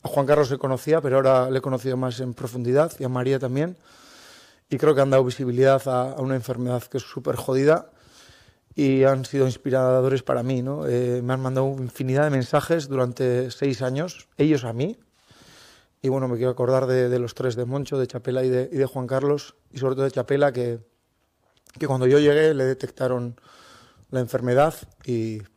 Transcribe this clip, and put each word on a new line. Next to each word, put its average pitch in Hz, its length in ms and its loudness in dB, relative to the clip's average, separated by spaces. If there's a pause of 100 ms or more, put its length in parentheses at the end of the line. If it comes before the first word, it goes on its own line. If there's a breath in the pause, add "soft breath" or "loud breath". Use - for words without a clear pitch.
A - 60 -14
Juan 143 180 0
Carlos 143 240 4
le 135 80 -4
conocía, 143 420 0
pero 135 180 2
ahora 131 340 4
le 131 80 0
he - 20 -2
conocido 127 340 -4
más 127 260 -4
en 127 120 -6
profundidad, 127 640 0
y 139 60 -8
a 123 60 -4
María 127 280 0
también. 139 400 -4 (880 loud breath)
Y 135 100 -4
creo 139 180 4
que 139 60 2
han 135 100 2
dado 135 120 6
visibilidad 131 640 2
a, 127 260 -2
a 139 80 -8
una 131 140 -2
enfermedad 123 480 -4
que - 140 -10
es 120 60 -6
súper 131 320 -6
jodida, 139 560 0 (840 soft breath)
y 135 280 4
han 131 220 4
sido 135 200 0
inspiradores 127 760 2
para 127 180 -2
mí, 127 220 -2
¿no? 143 240 -6
Eh, 123 360 -2
me 127 100 -2
han 131 80 -4
mandado 131 260 -2 (100)
infinidad 131 460 -2
de 151 80 2
mensajes 143 560 0
durante 127 640 -2
seis 131 320 -4
años, 139 520 -6
ellos 147 280 2
a 113 100 -6
mí. 151 240 -4 (1040 soft breath)
Y 135 80 -2
bueno, 131 180 -2
me 120 100 -4
quiero 127 120 0
acordar 131 380 0
de, 127 200 2
de 123 120 0
los 120 160 -6
tres, 127 200 -2
de 120 100 -4
Moncho, 135 340 -4
de 127 80 0
Chapela 127 360 -4
y 131 60 0
de, 127 220 0
y 165 60 -4
de 135 100 2
Juan 127 180 -6
Carlos, 143 480 -2 (180)
y 139 60 -16
sobre 131 160 0
todo 135 120 0
de 131 60 -2
Chapela, 139 400 0
que, 120 280 -4 (960)
que 151 80 -4
cuando 131 220 0
yo 139 100 6
llegué 147 380 4
le 131 100 0
detectaron 127 720 -4 (680 loud breath)
la 131 120 -2
enfermedad 123 520 2 (320)
y 113 380 -4 (140)